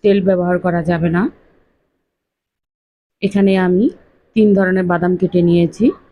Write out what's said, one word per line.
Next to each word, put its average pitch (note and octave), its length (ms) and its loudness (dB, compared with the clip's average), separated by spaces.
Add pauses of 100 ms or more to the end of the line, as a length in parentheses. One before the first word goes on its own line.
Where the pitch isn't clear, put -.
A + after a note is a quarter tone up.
তেল G3+ 180 2
ব্যবহার F3+ 360 0
করা F3 240 -2
যাবে E3+ 280 -2
না। F3 120 -2 (2000)
এখানে G3 360 0
আমি F#3 260 0 (520)
তিন G#3+ 180 4
ধরনের F#3 340 0
বাদাম F3 280 0
কেটে F3+ 260 -2
নিয়েছি E3+ 440 0 (260)